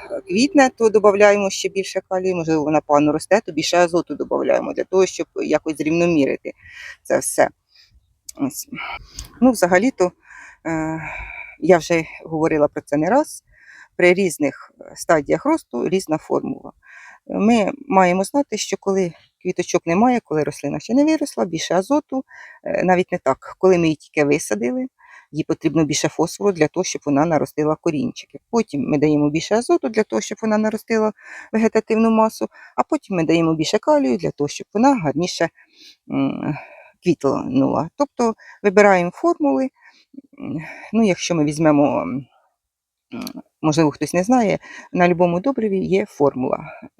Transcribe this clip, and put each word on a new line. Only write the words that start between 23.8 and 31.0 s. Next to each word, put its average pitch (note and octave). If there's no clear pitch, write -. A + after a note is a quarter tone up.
її D#3
тільки -
висадили, G#3+
їй D3+
потрібно D#3
більше D3
фосфору G3
для D#3+
того, F3+
щоб -
вона C#3+
наростила D3+
корінчики. -
Потім A3
ми D3
даємо D3
більше D#3+
азоту C4+
для G#3+
того, A3
щоб -
вона G#3+
наростила G#3+